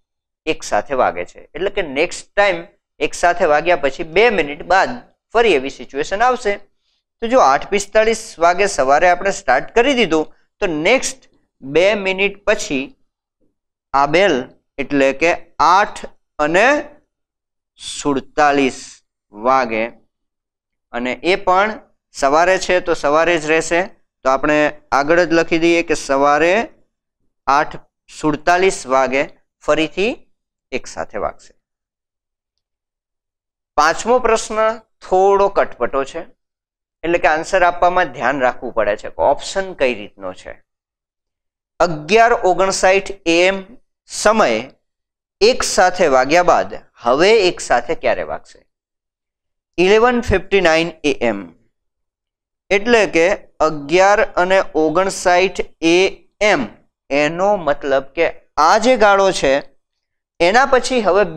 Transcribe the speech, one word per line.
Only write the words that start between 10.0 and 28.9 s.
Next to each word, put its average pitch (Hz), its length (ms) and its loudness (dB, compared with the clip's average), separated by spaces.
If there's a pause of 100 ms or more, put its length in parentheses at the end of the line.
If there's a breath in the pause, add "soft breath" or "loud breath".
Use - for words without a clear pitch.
તો 196 80 -2 (160)
નેક્સ્ટ - 420 -2 (340)
બે 151 240 2 (120)
મિનિટ 196 480 -4
પછી 202 340 -2 (1120)
આ 139 120 2
બેલ 165 320 2 (400)
એટલે 135 400 0
કે 165 180 0 (300)
આઠ 202 400 0 (320)
અને 165 280 2 (1120)
સુડતાલીસ 139 960 -2 (560)
વાગે, 113 500 -2 (1080)
અને 123 200 -6 (100)
એ 170 140 0
પણ 196 380 0 (400)
સવારે 160 440 2
છે 180 220 0
તો 175 140 -2
સવારે 160 400 0
જ 151 160 -4
રહેશે. 160 300 0 (440)
તો 131 60 0
આપણે 147 260 0 (420)
આગળ 156 220 2
જ 165 180 0
લખી 165 260 0
દઈએ 170 260 2
કે 147 80 -2
સવારે 143 560 2 (920)
આઠ 151 300 0 (340)
સુડતાલીસ 175 760 0
વાગે 131 360 0 (420)